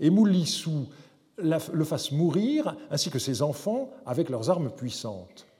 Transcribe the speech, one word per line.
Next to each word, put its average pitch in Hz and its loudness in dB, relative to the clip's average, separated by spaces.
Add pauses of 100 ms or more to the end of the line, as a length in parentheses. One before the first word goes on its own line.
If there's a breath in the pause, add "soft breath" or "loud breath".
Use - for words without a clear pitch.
et 151 4
Moulissou 175 2 (520 loud breath)
la, 160 2 (140)
le 156 2
fasse 156 -4
mourir, 175 2 (160 loud breath)
ainsi 147 -2
que 127 -2
ses 131 -2
enfants, 220 -2 (160)
avec 127 0
leurs 117 -2
armes 170 0
puissantes. 107 -10 (140)